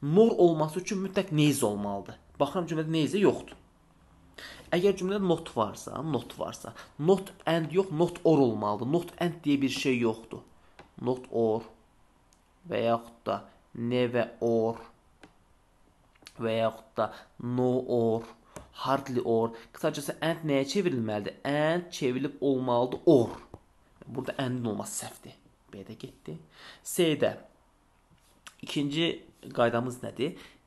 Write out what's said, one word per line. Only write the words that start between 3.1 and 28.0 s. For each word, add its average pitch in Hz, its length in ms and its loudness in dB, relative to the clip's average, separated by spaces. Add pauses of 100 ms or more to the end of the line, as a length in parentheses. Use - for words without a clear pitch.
yoxdur. - 400 2 (1160)
Əgər 185 240 4
cümlədə 196 260 0
not 165 300 2
varsa, 107 480 -2
not 143 360 -4
varsa, - 340 -8 (260)
not 185 320 2 (180)
and 160 240 0
yox, 190 180 2
not 170 320 0
or 156 200 8
olmalıdır. 107 480 0
Not 175 300 -2
and 170 240 -2
deyə 143 160 4
bir 135 120 0
şey 127 300 0
yoxdur. 110 400 -2 (580)
Not 127 300 -2
or 113 320 2 (1080)
və 110 160 -2
yaxud 117 400 -2
da 101 160 -4 (320)
never 120 680 -2
or 113 360 0 (1600)
və 113 200 -2
yaxud 110 380 -2
da 107 140 -2 (280)
no 123 320 0 (160)
or, 117 400 2 (560)
hardly 135 420 -2
or. 113 300 2 (180)
Qısacası 151 480 -4
and 160 260 -2
nəyə 139 280 2
çevrilməlidir? 113 680 -2
And 156 480 0
çevrilib 135 500 -2
olmalıdır 127 640 2
or. 131 240 8 (760)
Burada 123 300 -8
and-in 127 280 -4
olması 101 400 -6
səhvdir. - 300 -18 (380)
B 98 120 -14
də 110 80 -16
getdi. - 440 -14 (460)
C-də 151 520 0 (1300)